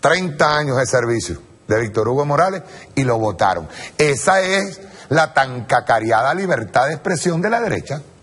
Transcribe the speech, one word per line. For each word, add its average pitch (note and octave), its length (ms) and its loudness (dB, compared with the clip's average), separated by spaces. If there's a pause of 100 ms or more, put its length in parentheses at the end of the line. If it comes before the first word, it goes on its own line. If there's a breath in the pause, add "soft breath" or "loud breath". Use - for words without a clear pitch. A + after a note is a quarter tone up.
Treinta D#3 580 0
años C#3 180 -2
de C3 80 2
servicio A#2 560 -2 (260)
de A2 140 0
Víctor A2 280 -2
Hugo C#3 180 0
Morales E3+ 360 0 (340 loud breath)
y C3+ 80 0
lo A#2 140 2
votaron. F#2+ 480 0 (300 loud breath)
Esa D3+ 460 2
es F#3+ 380 -2 (280 loud breath)
la D#3 240 2
tan B2+ 320 0
cacareada A#2 720 2
libertad C#3 540 0
de D#3+ 60 -2
expresión E3+ 460 -2
de G3 80 0
la A#3+ 140 0
derecha. D3 400 -4 (200)